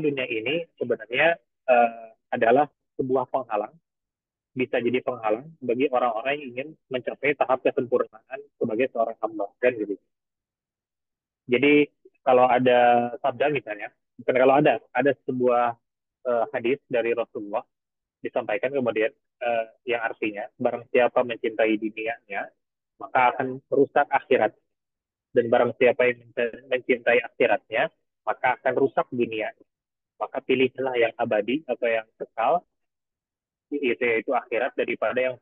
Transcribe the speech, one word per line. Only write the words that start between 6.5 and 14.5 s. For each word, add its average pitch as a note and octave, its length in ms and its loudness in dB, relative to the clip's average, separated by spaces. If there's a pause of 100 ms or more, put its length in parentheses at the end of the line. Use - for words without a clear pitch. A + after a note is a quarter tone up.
ingin C#3 140 -8 (220)
mencapai C3 480 -4
tahap B2+ 240 0
kesempurnaan B2+ 800 -2 (180)
sebagai A#2 320 -2
seorang A2+ 320 -4
hamba, G#2+ 240 -6 (160)
kan B2+ 160 2
gitu. G2+ 160 -6 (1600)
Jadi C#3+ 360 4 (360)
kalau B2+ 240 6
ada B2 720 4
sabda C3 320 -2
misalnya, A2 400 -8 (320)
bukan C3 160 -2
kalau C3 200 6